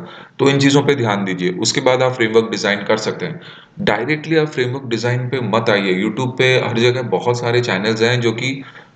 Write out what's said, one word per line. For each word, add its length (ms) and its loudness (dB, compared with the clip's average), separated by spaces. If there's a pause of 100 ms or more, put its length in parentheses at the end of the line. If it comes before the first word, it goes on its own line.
(380)
तो 100 4
इन 100 2
चीज़ों 240 4
पे 120 4
ध्यान 300 0
दीजिए। 260 -2
उसके 300 -2
बाद 220 2
आप 100 2
फ्रेमवर्क 380 2
डिज़ाइन 340 -2
कर 120 2
सकते 300 -6
हैं। 140 -10 (400)
डायरेक्टली 560 -2
आप 100 2
फ्रेमवर्क 380 -4
डिज़ाइन 440 -2
पे 120 -4
मत 300 0
आइए, 340 2
YouTube 340 -4
पे 60 4
हर 340 2
जगह 240 2
बहुत 360 -2
सारे 220 0
चैनल्स 420 0
हैं 180 2
जो 120 2
कि 300 -4 (340)